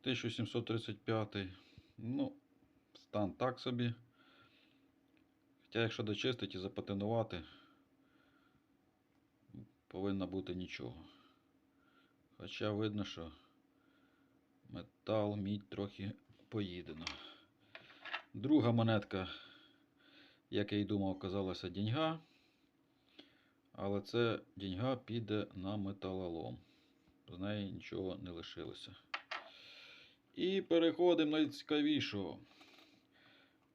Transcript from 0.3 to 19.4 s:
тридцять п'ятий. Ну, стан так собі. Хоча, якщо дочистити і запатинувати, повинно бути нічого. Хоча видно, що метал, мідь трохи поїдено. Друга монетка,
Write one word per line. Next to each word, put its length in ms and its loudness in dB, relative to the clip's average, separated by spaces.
тридцять 340 -2
п'ятий. 540 0
Ну, 360 -2
стан 380 -2
так 280 0
собі. 340 0
Хоча, 160 0
якщо 220 2
дочистити 540 0
і 40 -4
запатинувати, 840 0
повинно 400 0
бути 280 -4
нічого. 500 -8
Хоча 340 -2
видно, 320 0
що 280 -8
метал, 680 0
мідь 340 -2
трохи 420 -4
поїдено. 560 -4
Друга 380 6
монетка, 560 4